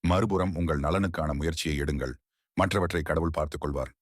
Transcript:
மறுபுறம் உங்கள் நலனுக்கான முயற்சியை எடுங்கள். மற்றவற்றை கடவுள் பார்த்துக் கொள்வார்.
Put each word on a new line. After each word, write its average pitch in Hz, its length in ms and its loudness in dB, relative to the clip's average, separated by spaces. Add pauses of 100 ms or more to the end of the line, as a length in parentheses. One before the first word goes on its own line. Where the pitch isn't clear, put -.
மறுபுறம் 92 540 2
உங்கள் 80 240 0
நலனுக்கான 80 540 0
முயற்சியை 76 460 -2
எடுங்கள். 69 340 -2 (400)
மற்றவற்றை 90 480 2
கடவுள் 80 280 0
பார்த்துக் 76 320 -4
கொள்வார். 69 300 -4 (100)